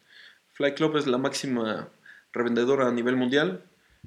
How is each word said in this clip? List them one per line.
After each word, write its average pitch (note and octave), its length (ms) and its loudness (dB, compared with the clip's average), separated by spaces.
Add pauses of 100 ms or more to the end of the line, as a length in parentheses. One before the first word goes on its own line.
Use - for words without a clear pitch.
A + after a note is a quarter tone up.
(540)
Fly C#3+ 200 0
Club D3+ 220 0
es C#3+ 100 0
la B2+ 120 2
máxima B2 720 -4 (420)
revendedora A#2+ 560 2
a A#2+ 40 2
nivel A#2+ 240 0
mundial. C#3+ 480 0 (420)